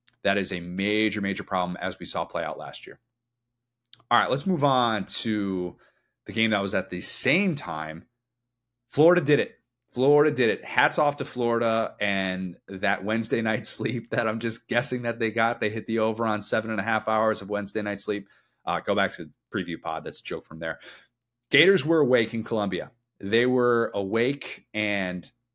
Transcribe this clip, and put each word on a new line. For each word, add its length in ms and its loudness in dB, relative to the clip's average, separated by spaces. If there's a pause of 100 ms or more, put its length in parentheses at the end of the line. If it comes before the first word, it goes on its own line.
(240)
that 140 2
is 160 -2
a 80 -6
major, 580 -2
major 240 -4
problem 380 -4
as 180 -6
we 60 -10
saw 180 -4
play 200 -6
out 140 -6
last 300 -14
year. 120 -18 (1120)
All 100 6
right, 100 2
let's 160 -2
move 180 0
on 420 2
to 720 -2 (500)
the 60 -14
game 200 0
that 100 2
was 120 -2
at 160 0
the 120 -6
same 540 2
time. 500 -8 (840)
Florida 300 6
did 200 4
it. 160 -2 (380)
Florida 400 4
did 160 2
it. 140 -2
Hats 340 2
off 200 2
to 80 -4
Florida 720 0
and 560 -2 (120)
that 360 -2
Wednesday 380 0
night 240 -2
<laughs> 20 -6
sleep 440 -4
that 180 0
I'm 100 -2
just 300 -6
guessing 320 0
that 180 -4
they 120 0
got. 280 0
They 100 0
hit 160 -6
the 140 0
over 260 0
on 160 0
seven 300 -2
and 80 -2
a 40 0
half 260 0
hours 320 2
of 80 -10
Wednesday 320 -4
night 180 -4
sleep. 300 -4 (340)
Uh, 160 0
go 160 0
back 200 2
to 100 -10
the 60 -20 (220)
preview 280 -4
pod. 240 -6
That's 160 -8
a 20 -16
joke 220 -8
from 140 -14
there. 200 -6 (720)
Gators 340 6
were 160 2
awake 340 4
in 120 -2
Columbia. 460 -2 (280)
They 260 2
were 480 2
awake 800 -2
and, 560 -4 (260)